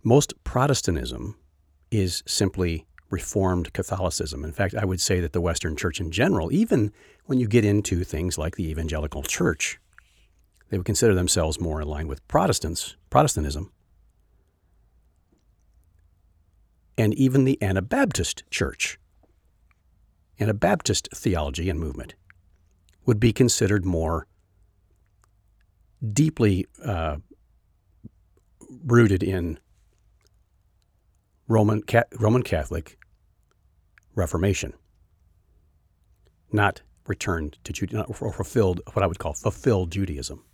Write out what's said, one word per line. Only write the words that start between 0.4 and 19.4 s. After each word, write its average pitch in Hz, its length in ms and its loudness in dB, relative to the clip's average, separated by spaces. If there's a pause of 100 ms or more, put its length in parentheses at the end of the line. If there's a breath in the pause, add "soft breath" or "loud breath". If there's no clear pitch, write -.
Protestantism 117 920 -2 (540)
is 95 340 0
simply 87 600 -2 (240)
Reformed 90 640 -2
Catholicism. 90 680 -4
In 80 80 -8
fact, 95 220 -2
I 98 120 -2
would 92 140 -2
say 92 200 0
that 82 140 -4
the 87 80 0
Western 82 340 -2
Church - 240 -4
in 85 100 -4
general, 104 400 0
even 147 400 0 (360 soft breath)
when 131 120 0
you 123 80 2
get 110 160 4
into 101 420 2
things - 340 -4
like 80 180 -4
the 82 140 -4
evangelical 78 520 -4
church, - 560 -2 (920 soft breath)
they 101 80 -2
would 90 80 -4
consider 107 280 4
themselves 85 460 2
more 78 220 -2
in 73 60 -6
line 76 200 -6
with - 200 -10
Protestants, - 680 0 (140)
Protestantism, 76 600 0 (3250)
and 110 160 4
even 131 320 4
the 135 180 0
Anabaptist 104 880 0
church, - 480 -4 (1400)